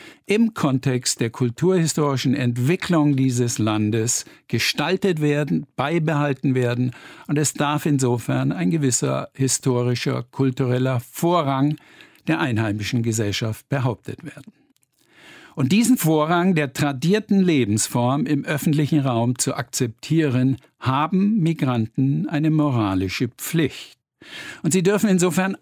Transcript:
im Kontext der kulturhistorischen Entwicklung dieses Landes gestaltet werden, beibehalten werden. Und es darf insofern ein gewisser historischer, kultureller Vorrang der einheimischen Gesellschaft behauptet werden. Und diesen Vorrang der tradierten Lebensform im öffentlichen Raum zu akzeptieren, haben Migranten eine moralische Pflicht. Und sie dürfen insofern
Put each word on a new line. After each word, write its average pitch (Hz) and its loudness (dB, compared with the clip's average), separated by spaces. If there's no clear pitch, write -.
im 220 2
Kontext 131 0
der 117 -2
kulturhistorischen 147 0
Entwicklung 143 0
dieses 123 0
Landes 107 0
gestaltet 160 -2
werden, 147 0
beibehalten 147 0
werden. 127 0
Und 147 -2
es 151 0
darf 147 -2
insofern 131 0
ein 180 -2
gewisser 135 -2
historischer, 127 -2
kultureller 127 0
Vorrang 147 0
der 156 0
einheimischen 113 -2
Gesellschaft 110 -4
behauptet 127 -4
werden. - -18
Und 127 -2
diesen 240 4
Vorrang 160 2
der 147 0
tradierten 165 0
Lebensform 127 2
im 143 0
öffentlichen 151 0
Raum 120 0
zu - -4
akzeptieren, 131 0
haben 185 0
Migranten 143 0
eine 156 0
moralische 113 0
Pflicht. - -4
Und 165 0
sie 190 2
dürfen 202 2
insofern 185 2